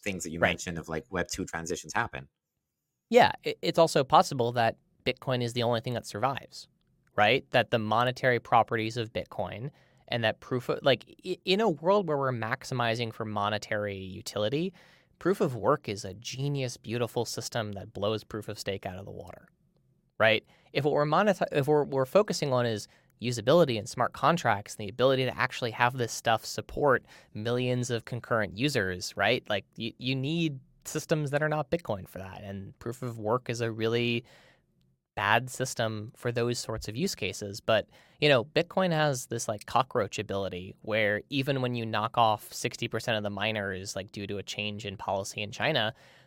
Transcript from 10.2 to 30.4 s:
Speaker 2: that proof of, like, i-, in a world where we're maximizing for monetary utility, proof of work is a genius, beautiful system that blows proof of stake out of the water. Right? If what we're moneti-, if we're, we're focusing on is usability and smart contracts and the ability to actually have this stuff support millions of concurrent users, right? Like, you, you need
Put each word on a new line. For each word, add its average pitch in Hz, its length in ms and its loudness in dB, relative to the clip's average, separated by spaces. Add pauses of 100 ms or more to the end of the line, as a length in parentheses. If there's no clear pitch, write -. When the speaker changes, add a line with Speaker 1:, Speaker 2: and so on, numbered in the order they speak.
Speaker 2:
that 110 160 2
proof - 300 -4
of, 147 140 0
like, 127 220 4 (200)
i-, 180 180 -6
in 190 160 2
a 226 80 4
world 175 400 2
where 151 120 0
we're 131 120 0
maximizing 117 800 -2
for 113 140 -8
monetary 104 720 -2
utility, 104 760 -4 (440)
proof 190 240 0
of 139 140 0
work 113 340 2
is 98 160 -6
a 95 80 -10
genius, 131 640 -4
beautiful 117 480 -2
system 110 460 -6
that 98 240 -12
blows 104 280 0
proof - 240 -10
of 104 120 -10
stake 98 260 -6
out 92 140 -8
of 101 60 -14
the 104 60 -14
water. - 360 -16 (720)
Right? 110 240 6 (300)
If 135 100 0
what 143 100 4
we're 147 120 4
moneti-, 180 460 2
if 139 160 2
we're, 147 160 6
we're 135 220 0
focusing 175 480 2
on 123 120 2
is 110 220 -2 (340)
usability 123 580 4
and 107 100 -10
smart 120 240 -2
contracts 131 640 0
and 107 100 -8
the 98 40 -6
ability 127 360 2
to 123 120 -4
actually 120 340 -2
have 123 260 2
this 120 140 -2
stuff - 340 0
support - 580 0 (300)
millions 123 560 -2
of 117 160 -4
concurrent 107 520 -2
users, 104 600 0
right? 107 320 2
Like, 101 160 -2 (100)
you, - 220 -8
you 127 180 -2
need 147 440 -2 (260)